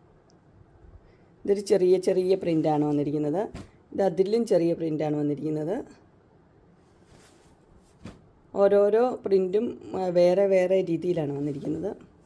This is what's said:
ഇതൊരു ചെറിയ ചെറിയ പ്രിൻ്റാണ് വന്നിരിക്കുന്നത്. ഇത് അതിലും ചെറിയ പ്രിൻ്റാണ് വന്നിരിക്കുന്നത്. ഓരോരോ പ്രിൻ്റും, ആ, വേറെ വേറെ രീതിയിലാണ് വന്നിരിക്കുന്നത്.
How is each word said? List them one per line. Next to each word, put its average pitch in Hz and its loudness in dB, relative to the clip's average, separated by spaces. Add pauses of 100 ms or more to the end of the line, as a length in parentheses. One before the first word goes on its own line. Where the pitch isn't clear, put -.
(1400)
ഇതൊരു 202 0
ചെറിയ 185 4 (100)
ചെറിയ 185 2
പ്രിൻ്റാണ് 156 0
വന്നിരിക്കുന്നത്. 147 -2 (520)
ഇത് 196 -2
അതിലും 190 0
ചെറിയ 170 2
പ്രിൻ്റാണ് 151 -2
വന്നിരിക്കുന്നത്. 151 -4 (2750)
ഓരോരോ 202 4 (240)
പ്രിൻ്റും, 196 0 (340)
ആ, 185 -4 (160)
വേറെ 180 4
വേറെ 185 4 (140)
രീതിയിലാണ് 160 -2
വന്നിരിക്കുന്നത്. 151 -6 (340)